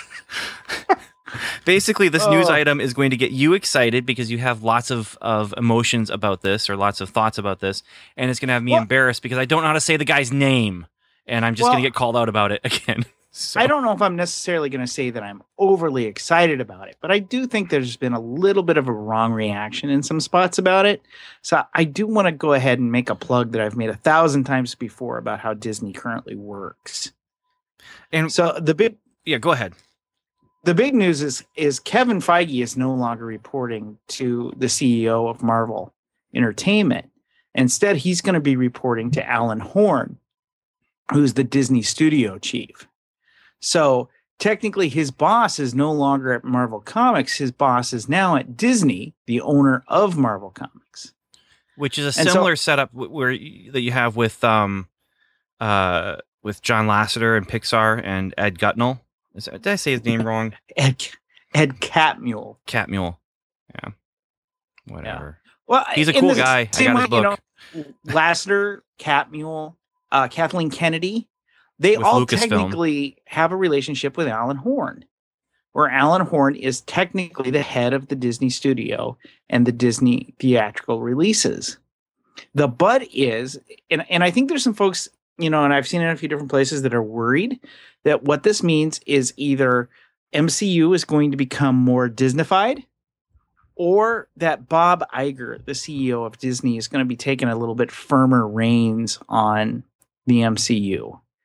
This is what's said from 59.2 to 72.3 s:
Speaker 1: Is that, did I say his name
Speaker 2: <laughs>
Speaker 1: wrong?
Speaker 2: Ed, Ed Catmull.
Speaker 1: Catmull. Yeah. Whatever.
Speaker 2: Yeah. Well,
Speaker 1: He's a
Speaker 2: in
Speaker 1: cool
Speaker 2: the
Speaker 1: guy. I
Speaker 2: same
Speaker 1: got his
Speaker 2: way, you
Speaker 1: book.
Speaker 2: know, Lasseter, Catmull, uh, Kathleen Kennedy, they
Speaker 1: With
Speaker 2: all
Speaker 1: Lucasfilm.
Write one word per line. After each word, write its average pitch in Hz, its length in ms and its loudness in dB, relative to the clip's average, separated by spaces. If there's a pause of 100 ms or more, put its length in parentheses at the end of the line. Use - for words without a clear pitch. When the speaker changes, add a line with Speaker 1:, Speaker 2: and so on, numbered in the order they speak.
Speaker 1:
Is 104 120 -16
that, - 180 -16
did - 80 -4
I 202 60 0
say 147 160 -4
his 117 120 -4
name 113 160 0
Speaker 2:
<laughs> 113 60 -4
Speaker 1:
wrong? 113 260 -4 (240)
Speaker 2:
Ed, 135 300 0 (460)
Ed 147 280 2
Catmull. 120 760 -2 (100)
Speaker 1:
Catmull. 95 500 -4 (560)
Yeah. - 180 -14 (960)
Whatever. 80 560 -14
Speaker 2:
Yeah. - 80 -20 (160)
Well, 262 260 2
Speaker 1:
He's 151 140 2
a 165 60 2
Speaker 2:
in 277 60 4
Speaker 1:
cool - 100 6
Speaker 2:
the - 60 4
Speaker 1:
guy. 127 240 4
I 113 120 -2
Speaker 2:
same 123 220 2
Speaker 1:
got 120 80 2
his 117 80 -2
Speaker 2:
way, 120 80 2
you 107 60 4
Speaker 1:
book. 101 160 0 (340)
Speaker 2:
know, 160 120 -10 (280)
Lasseter, 190 680 0 (200)
Catmull, 156 760 -4 (360)
uh, 135 160 2
Kathleen 165 420 -2
Kennedy, 170 580 -4 (520)
they 208 180 4
Speaker 1:
With 117 80 -2
Speaker 2:
all 208 200 6
Speaker 1:
Lucasfilm. - 140 0 (100)